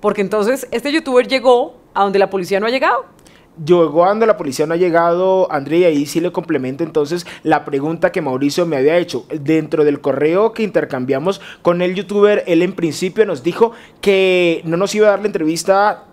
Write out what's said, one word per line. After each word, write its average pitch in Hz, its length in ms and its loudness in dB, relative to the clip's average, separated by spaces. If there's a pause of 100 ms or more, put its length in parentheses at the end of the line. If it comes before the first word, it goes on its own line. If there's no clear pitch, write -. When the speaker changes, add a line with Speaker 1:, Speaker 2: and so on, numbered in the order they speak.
Speaker 1:
Porque 208 180 -2
entonces 214 520 -2
este 240 200 -4
youtuber 254 380 0
llegó 262 480 0 (160)
a 196 100 0
donde 196 160 0
la 190 100 2
policía 196 300 -4
no 208 60 -4
ha 226 60 -2
llegado. 349 340 0 (600)
Speaker 2:
Llegó 165 400 4
a 190 40 4
donde 220 160 2
la 208 120 4
policía 151 280 -4
no 160 80 -2
ha 170 40 -2
llegado, 175 720 2
André, 147 280 -2
y 180 40 4
ahí 151 220 2
sí - 160 -4
le 175 100 -2
complemento 147 540 -4
entonces 156 420 -4 (160)
la 151 220 0
pregunta 156 460 -2
que 180 100 -4
Mauricio 143 440 -2
me 156 120 -2
había 147 200 2
hecho. 147 320 -4
Dentro 156 540 0
del 143 160 2
correo 160 540 0
que 226 100 -4
intercambiamos 147 760 -2 (200)
con 175 200 2
el 180 120 -2
youtuber, 202 540 2
él 170 140 4
en 180 120 0
principio 180 520 -2
nos 156 180 -6
dijo 208 300 0 (260)
que 185 640 2
no 165 140 -2
nos 196 180 -2
iba 214 120 4
a 208 40 6
dar 196 80 2
la 208 80 -8
entrevista 190 840 0